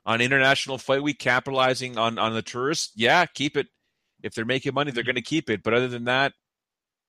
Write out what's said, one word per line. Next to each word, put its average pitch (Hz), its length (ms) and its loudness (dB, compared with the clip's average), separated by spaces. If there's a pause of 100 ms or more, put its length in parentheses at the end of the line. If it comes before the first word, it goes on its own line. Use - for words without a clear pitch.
on 113 160 2
International 135 560 2
Fight 139 240 0
Week, 147 160 -2
capitalizing 127 800 0
on, 113 200 0
on 110 140 0
the 110 100 -4
tourists, 135 540 -4
yeah, 147 300 4
keep 147 320 -6
it. 131 80 0 (560)
If 107 120 -10
they're 113 120 -4
making 131 280 -2
money, 139 180 -2
they're 117 120 -4
gonna 123 160 -2
keep 156 300 -2
it. 101 120 -2
But 113 120 0
other 127 140 2
than 120 160 -8
that, 131 280 0 (760)